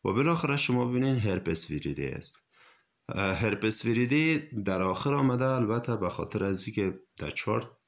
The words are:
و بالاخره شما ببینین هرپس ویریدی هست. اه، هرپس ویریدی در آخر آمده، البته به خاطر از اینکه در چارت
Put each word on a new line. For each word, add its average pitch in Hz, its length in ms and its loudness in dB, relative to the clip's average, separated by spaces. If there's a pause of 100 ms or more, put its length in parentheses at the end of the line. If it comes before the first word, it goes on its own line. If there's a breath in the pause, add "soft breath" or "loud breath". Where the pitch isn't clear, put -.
و 98 80 2
بالاخره 143 440 2
شما 123 280 2
ببینین 127 320 2
هرپس 92 540 0
ویریدی 71 360 -4
هست. - 420 -6 (600 soft breath)
اه، 95 260 0
هرپس 107 500 2
ویریدی 131 540 2 (260)
در 92 180 0
آخر 95 320 0
آمده، 131 300 2
البته 120 520 0
به 95 120 0
خاطر - 360 -2
از 98 220 0
اینکه 101 340 0 (180)
در 76 120 -6
چارت - 380 -2 (200)